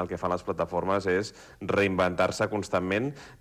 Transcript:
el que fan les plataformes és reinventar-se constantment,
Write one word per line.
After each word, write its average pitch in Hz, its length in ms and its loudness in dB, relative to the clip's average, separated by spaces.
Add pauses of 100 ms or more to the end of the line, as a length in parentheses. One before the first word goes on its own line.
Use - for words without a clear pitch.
el 85 80 -4
que 87 80 -4
fan 90 160 0
les 90 80 -2
plataformes 90 640 0
és 98 240 0 (320)
reinventar-se 95 880 2
constantment, 101 640 0 (280)